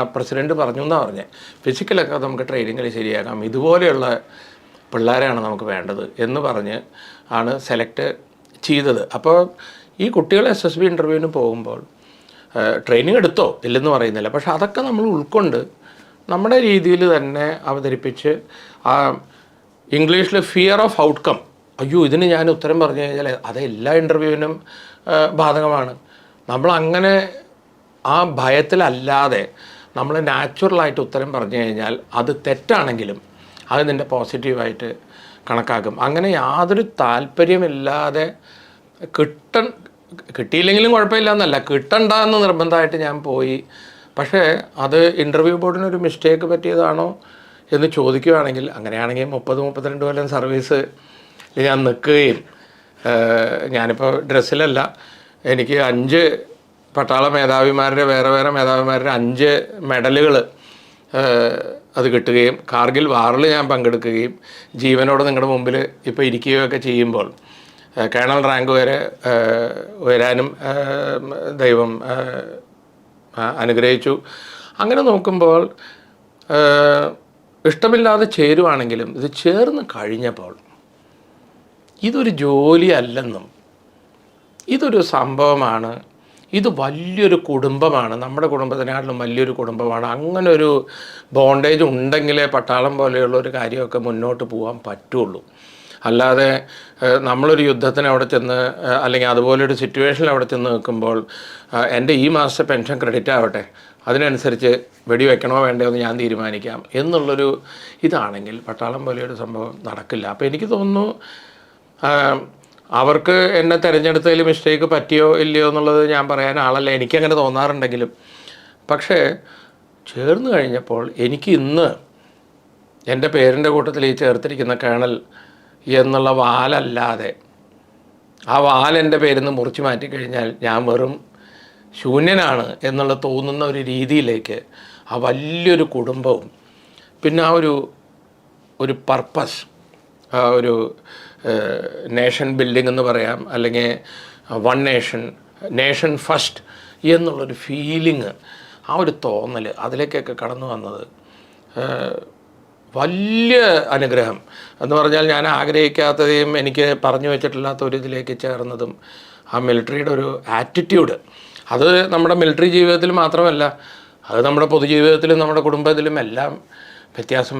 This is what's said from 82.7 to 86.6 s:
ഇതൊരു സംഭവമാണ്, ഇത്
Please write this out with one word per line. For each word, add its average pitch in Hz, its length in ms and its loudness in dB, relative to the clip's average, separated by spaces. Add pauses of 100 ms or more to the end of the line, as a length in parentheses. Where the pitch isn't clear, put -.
ഇതൊരു 262 260 2 (140)
സംഭവമാണ്, 131 760 0 (680)
ഇത് 202 100 0 (120)